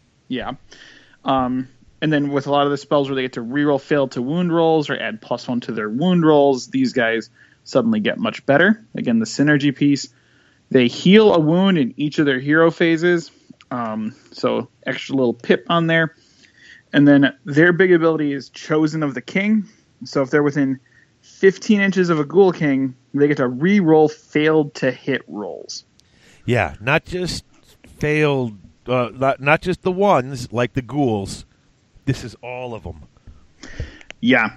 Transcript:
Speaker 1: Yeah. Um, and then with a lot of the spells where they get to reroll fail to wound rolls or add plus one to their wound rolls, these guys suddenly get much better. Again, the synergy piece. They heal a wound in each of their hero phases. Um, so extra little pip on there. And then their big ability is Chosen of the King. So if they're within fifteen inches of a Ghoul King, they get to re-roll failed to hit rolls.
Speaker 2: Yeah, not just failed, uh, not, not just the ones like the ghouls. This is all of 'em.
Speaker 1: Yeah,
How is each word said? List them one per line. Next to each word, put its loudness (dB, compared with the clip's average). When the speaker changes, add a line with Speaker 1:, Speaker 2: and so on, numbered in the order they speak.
Speaker 1:
Yeah. -8
Um, -2
and 0
then 0
with -2
a -4
lot 2
of 0
the -2
spells -2
where -6
they -2
get -8
to -10
reroll 0
fail 0
to -6
wound -2
rolls 2
or -2
add -8
plus -8
one -4
to -10
their -6
wound 2
rolls, 4
these -2
guys -2
suddenly 0
get -2
much -6
better. 2
Again, -2
the -2
synergy 0
piece. 0
They 4
heal 4
a 4
wound 2
in -2
each -4
of 2
their 0
hero 2
phases. 0
Um, -6
so -4
extra -6
little 2
pip -2
on 0
there. 0
And 6
then 4
their 2
big 2
ability 2
is -10
Chosen -2
of -4
the -8
King. -2
So -4
if -2
they're 2
within -2
fifteen 2
inches 0
of 2
a -2
Ghoul 4
King, -2
they 4
get 0
to 0
re-roll 4
failed -2
to -2
hit -6
rolls. -14
Speaker 2:
Yeah, -2
not -2
just -8
failed, -2
uh, -2
not, -2
not 0
just -6
the -2
ones -2
like -2
the -4
ghouls. -4
This -4
is -16
all -12
of -14
'em. -16
Speaker 1:
Yeah, 0